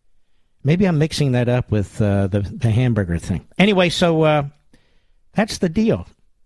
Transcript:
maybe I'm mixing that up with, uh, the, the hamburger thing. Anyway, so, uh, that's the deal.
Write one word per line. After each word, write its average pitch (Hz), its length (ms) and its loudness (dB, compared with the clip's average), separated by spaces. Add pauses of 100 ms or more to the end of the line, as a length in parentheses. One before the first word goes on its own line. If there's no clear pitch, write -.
(640)
maybe 180 240 2
I'm 170 120 0
mixing 147 340 0
that 123 160 0
up 123 240 -2
with, 107 280 -2
uh, 101 280 0
the, 101 140 -2
the 113 280 -4
hamburger 104 480 0
thing. - 280 -6 (120)
Anyway, 185 300 2
so, 165 340 0
uh, 151 220 2 (960)
that's 220 200 -2
the 190 100 0
deal. 170 400 0 (380)